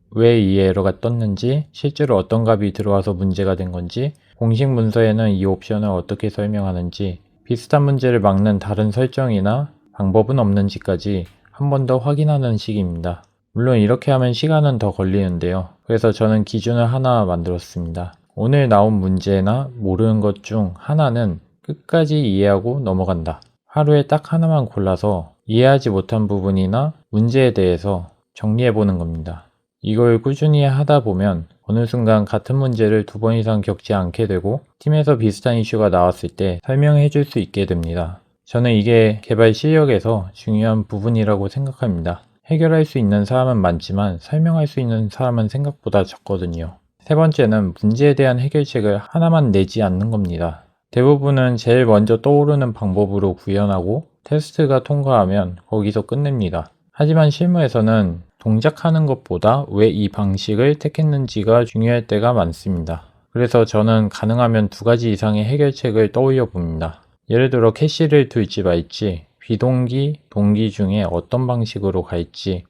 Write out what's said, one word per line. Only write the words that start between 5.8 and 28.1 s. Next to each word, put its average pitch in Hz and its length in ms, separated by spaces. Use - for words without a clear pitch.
어떻게 98 420
설명하는지, 95 880
비슷한 143 380
문제를 127 380
막는 101 380
다른 104 340
설정이나 123 800
방법은 107 460
없는지까지 98 880
한 143 200
번 135 160
더 127 120
확인하는 139 600
식입니다. 87 640
물론 120 260
이렇게 120 340
하면 127 220
시간은 151 440
더 104 140
걸리는데요. 92 800
그래서 110 260
저는 107 320
기준을 117 420
하나 123 380
만들었습니다. 87 880
오늘 131 340
나온 107 260
문제나 98 800
모르는 110 440
것 101 220
중 101 340
하나는 120 640
끝까지 151 580
이해하고 101 600
넘어간다. 92 600
하루에 147 400
딱 147 260
하나만 160 340
골라서 95 640
이해하지 127 440
못한 101 380
부분이나 98 640
문제에 117 440
대해서 90 560